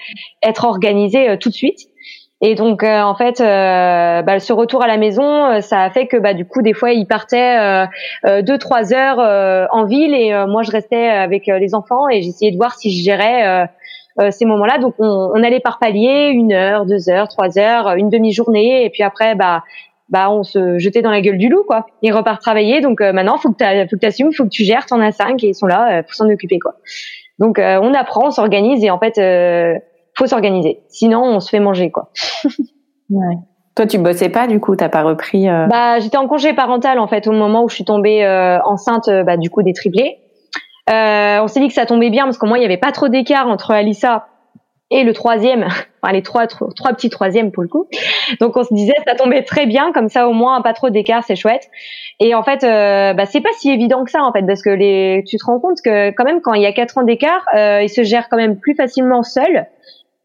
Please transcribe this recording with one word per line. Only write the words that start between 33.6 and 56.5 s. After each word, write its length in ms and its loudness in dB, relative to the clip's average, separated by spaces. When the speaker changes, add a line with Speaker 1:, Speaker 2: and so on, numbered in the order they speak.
Speaker 2:
Toi, 100 2
tu 120 -2
bossais 300 0
pas, 180 0
du 140 0
coup, 160 0
t'as 120 -2
pas 140 0
repris, 460 0
euh 200 0
Speaker 1:
Bah, 320 2
j'étais 160 -2
en 120 0
congé 240 0
parental, 460 0
en 80 0
fait, 200 -4
au 60 2
moment 320 2
où 40 0
je 80 -8
suis 80 -10
tombée, 400 2
euh, 400 2
enceinte, 440 -2
euh, 160 2
bah, 120 0
du 140 -4
coup, 120 0
des 100 0
triplés. 460 -2
Euh, 520 2
on 40 -2
s'est 140 -2
dit 80 2
que 60 -8
ça 120 0
tombait 240 2
bien 140 0
parce 140 -4
qu'au 80 -2
moins, 120 2
il 40 2
y 20 2
avait 120 0
pas 160 -2
trop 160 0
d'écart 400 0
entre 220 -4
Alissa 560 0
et 140 2
le 80 2
troisième, 520 0
<laughs> 180 -16
enfin, 100 -2
les 100 0
trois, 240 -2
tro-, 260 -8
trois 200 -2
petits 180 -4
troisièmes 420 -2
pour 100 -4
le 60 -4
coup. 180 -4
Donc, 160 0
on 80 2
se 100 -2
disait, 220 2
ça 80 2
tombait 280 2
très 240 -2
bien, 260 0
comme 160 0
ça, 200 0
au 40 2
moins, 300 2
pas 100 0
trop 180 -2
d'écart, 340 0
c'est 120 -4
chouette. 320 -2
Et 140 4
en 80 0
fait, 220 0
euh, 500 2
bah, 120 0
c'est 140 -2
pas 160 0
si 140 0
évident 340 2
que 60 -8
ça, 120 0
en 100 2
fait, 140 0
parce 160 -2
que 80 0
les, 560 2
tu 100 -6
te 80 -10
rends 140 0
compte 260 -2
que, 260 2
quand 140 -2
même, 180 0
quand 120 0